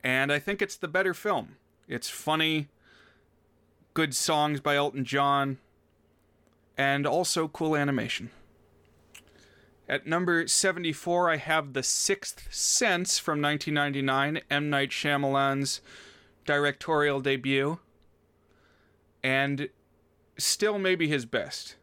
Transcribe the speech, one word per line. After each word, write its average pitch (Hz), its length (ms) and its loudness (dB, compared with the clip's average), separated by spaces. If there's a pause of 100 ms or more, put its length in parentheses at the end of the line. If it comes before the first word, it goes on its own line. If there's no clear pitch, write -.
And 131 280 2
I 147 60 2
think 202 240 -4
it's 196 160 -4
the 175 100 -8
better 180 280 0
film. 127 400 -4 (320)
It's - 200 -6
funny, 156 600 0 (1300)
good 160 180 0
songs 151 460 2
by 143 160 0
Elton 143 300 0
John, 139 520 2 (1200)
and 139 300 2
also 165 400 0
cool 156 280 0
animation. 135 540 -2 (1600)
At 143 200 -4
number 170 400 2
seventy-four, 175 840 0
I 160 60 2
have 151 380 -2
The 131 100 -2
Sixth - 720 -4
Sense - 680 0
from 151 220 -2
nineteen 147 320 0
ninety-nine, 139 760 0
M. 147 200 0
Night 139 220 0
Shyamalan's 139 920 0 (640)
directorial 147 720 2
debut. 135 600 0 (1400)
And 139 480 0 (680)
still 208 420 0
maybe 185 280 2
his 139 180 0
best. - 580 -6